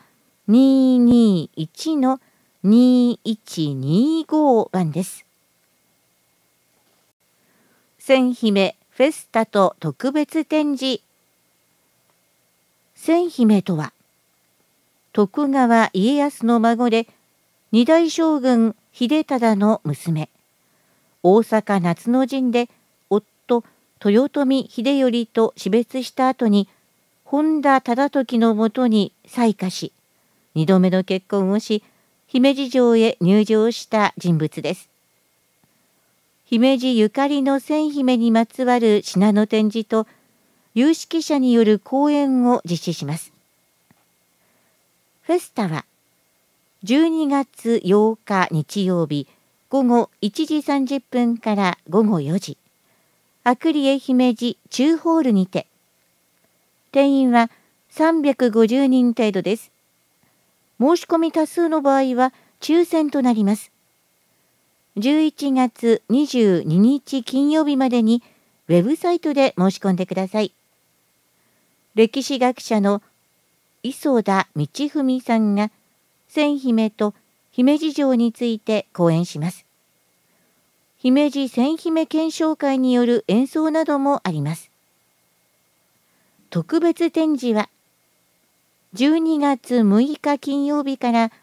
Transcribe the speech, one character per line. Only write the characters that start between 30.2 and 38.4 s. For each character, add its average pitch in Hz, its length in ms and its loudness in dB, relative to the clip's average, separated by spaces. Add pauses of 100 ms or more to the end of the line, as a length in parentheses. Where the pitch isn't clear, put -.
二 160 120 -2
度 190 140 4
目 185 100 2
の 185 120 0
結 190 260 -6
婚 196 200 -2
を 208 120 -2
し、 214 220 -4 (440)
姫 269 260 2
路 269 180 -6
城 240 280 4
へ 220 240 2
入 202 240 4
城 220 240 0
し - 160 -10
た 214 320 0
人 170 180 0
物 156 240 -6
で 151 140 -6
す。 - 160 -18 (1500)
姫 254 320 2
路 254 180 -2
ゆ 220 140 2
か 269 180 -2
り 285 160 -2
の 277 160 0
千 302 300 -2
姫 254 300 0
に 233 140 2
ま 226 120 2